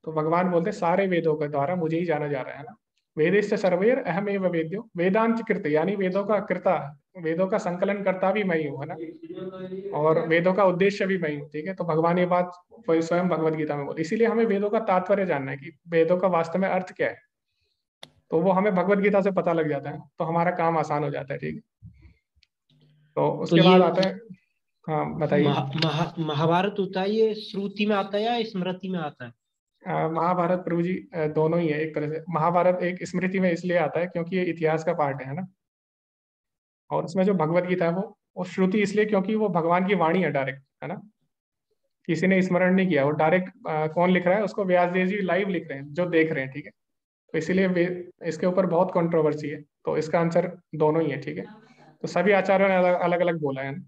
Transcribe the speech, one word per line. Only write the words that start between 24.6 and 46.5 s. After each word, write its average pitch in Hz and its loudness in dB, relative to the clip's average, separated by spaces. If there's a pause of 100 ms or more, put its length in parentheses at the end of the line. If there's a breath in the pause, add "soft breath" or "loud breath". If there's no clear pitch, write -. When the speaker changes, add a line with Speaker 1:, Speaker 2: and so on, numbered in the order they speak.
Speaker 1:
हाँ, 151 -4
बताइए। 147 2
Speaker 2:
महा-, 143 0
महा-, 160 -2
महाभारत 165 0
होता 190 -4
है, 196 -2
ये 220 2
श्रुति 202 -6
में 208 2
आता 202 -2
है 214 -2
या 240 -2
स्मृति 185 -6
में 185 -4
आता 147 -8
है? 117 -16 (540)
Speaker 1:
अ, 160 -2
महाभारत 175 0
प्रभु 170 -2
जी, 185 -4
अ, 156 -2
दोनों 160 0
ही 165 0
है 147 -2
एक 156 -6
तरह 151 -4
से। 156 -6
महाभारत 175 2
एक 175 -4
स्मृति 185 -2
में 185 2
इसलिए 175 -2
आता 160 0
है 175 -2
क्योंकि 175 -6
ये 180 0
इतिहास 160 -2
का 170 0
पार्ट 139 -2
है, 131 -10
है 139 -8
ना, 185 -8 (1400)
और 156 -2
उसमें 185 0
जो 202 2
भगवत 170 2
गीता 180 0
है 170 0
वो, 196 -6 (180)
वो 180 -6
श्रुति 190 0
इसलिए 202 0
क्योंकि 202 0
वो 214 0
भगवान 175 2
की 202 2
वाणी 175 2
है 151 0
direct, 135 -4 (200)
है 143 -10
ना, 185 -12 (1040)
किसी 165 0
ने 185 4
स्मरण 180 2
नहीं 185 4
किया, 139 2
वो 143 2
direct, 160 2
अ, 156 -6
कौन 175 2
लिख 180 2
रहा 185 4
है 214 0
उसको, 208 -4
व्यास 175 4
देव 185 2
जी 202 -2
live 185 0
लिख 180 -4
रहे 139 -8
हैं, 147 -14
जो 175 -2
देख 160 2
रहे 135 -4
हैं, 135 -10